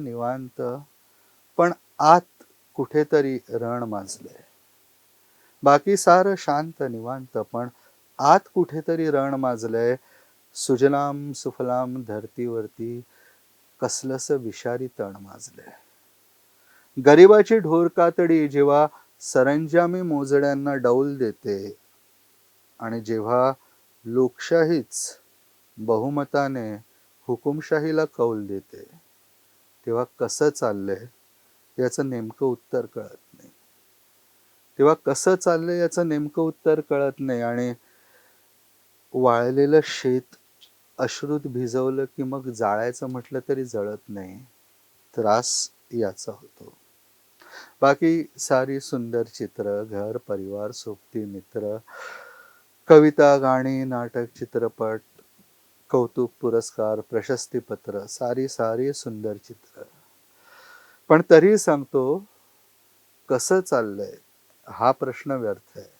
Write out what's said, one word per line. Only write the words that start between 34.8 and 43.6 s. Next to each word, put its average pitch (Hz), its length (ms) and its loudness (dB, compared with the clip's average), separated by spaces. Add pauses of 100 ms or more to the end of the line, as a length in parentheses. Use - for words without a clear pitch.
कसं 180 300 0
चाललंय 175 420 -2
याचं 170 320 -2
नेमकं 147 320 -4
उत्तर 160 380 0
कळत 143 400 -2
नाही 131 220 -4
आणि 120 320 -4 (1400)
वाळलेलं 127 720 2
शेत - 520 -4 (640)
अश्रूत 143 480 -6
भिजवलं 131 600 -4
की 135 180 -10
मग 131 260 -10
जाळायचं 117 600 -4
म्हटलं 127 300 -10 (100)
तरी 135 160 -4